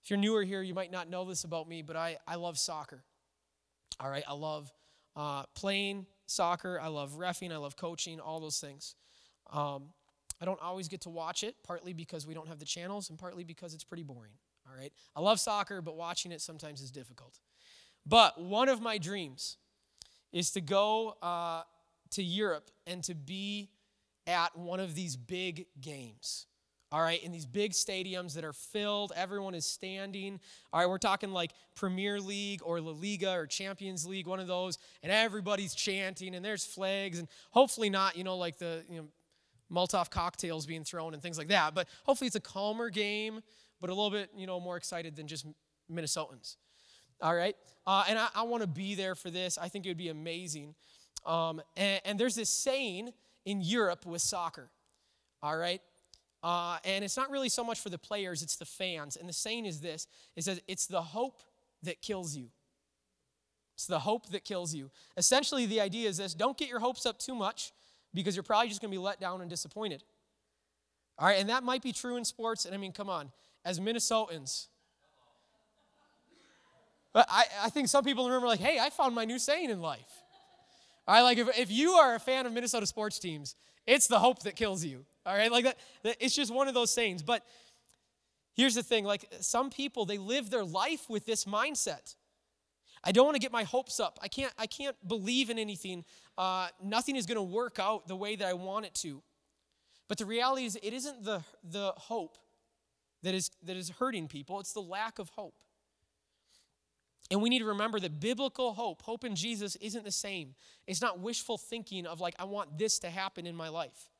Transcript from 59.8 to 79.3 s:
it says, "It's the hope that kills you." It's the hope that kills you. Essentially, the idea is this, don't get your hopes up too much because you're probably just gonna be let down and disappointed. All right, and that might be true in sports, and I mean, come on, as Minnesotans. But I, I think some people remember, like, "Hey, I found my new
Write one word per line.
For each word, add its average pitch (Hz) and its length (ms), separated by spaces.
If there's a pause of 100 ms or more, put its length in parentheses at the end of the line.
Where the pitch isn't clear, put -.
it 165 80
says, 185 240
"It's 185 200
the 175 140
hope 214 400 (420)
that 170 180
kills 180 340
you." 123 140 (1300)
It's - 120
the 175 120
hope 214 320
that 190 120
kills 175 320
you. 139 160 (240)
Essentially, 254 500
the 220 140
idea 208 300
is 175 80
this, 185 160
don't 220 240
get 294 100
your 247 120
hopes 240 260
up 233 120
too - 160
much 214 380 (420)
because 185 220
you're 190 80
probably 226 240
just 208 140
gonna 214 100
be 190 60
let 185 240
down 185 180
and 175 100
disappointed. 175 540 (1120)
All 151 100
right, 196 120
and 202 100
that 254 140
might 254 180
be 247 120
true 247 240
in 240 80
sports, 226 400
and 185 100
I - 20
mean, 196 140
come 196 180
on, 147 220 (320)
as 175 160
Minnesotans. 175 880 (2500)
But 226 180
I, 202 160 (180)
I 226 60
think 269 180
some 277 160
people 254 220
remember, 247 200
like, 226 140
"Hey, 220 180
I 247 120
found 269 260
my 233 80
new 233 160